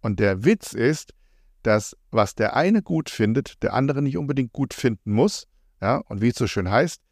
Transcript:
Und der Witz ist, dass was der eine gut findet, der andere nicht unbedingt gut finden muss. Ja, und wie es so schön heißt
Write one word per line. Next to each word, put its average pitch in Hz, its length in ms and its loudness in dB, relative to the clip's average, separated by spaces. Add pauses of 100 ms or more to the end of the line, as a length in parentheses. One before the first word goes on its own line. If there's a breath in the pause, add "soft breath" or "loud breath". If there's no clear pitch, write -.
Und 107 180 -2
der 98 240 2
Witz 208 300 2
ist, 131 400 -2 (480)
dass 107 340 0 (140)
was 107 240 0
der - 220 -2
eine 190 260 2
gut 160 280 -4
findet, 113 520 -2
der - 120 -2
andere 135 280 0
nicht 143 160 -2
unbedingt 135 340 -2
gut - 220 -6
finden 110 380 -2
muss. 131 360 0 (340)
Ja, 117 160 0 (100)
und 101 140 -8
wie 117 80 4
es 120 60 -2
so 113 120 -2
schön 92 220 -2
heißt 135 300 0 (120)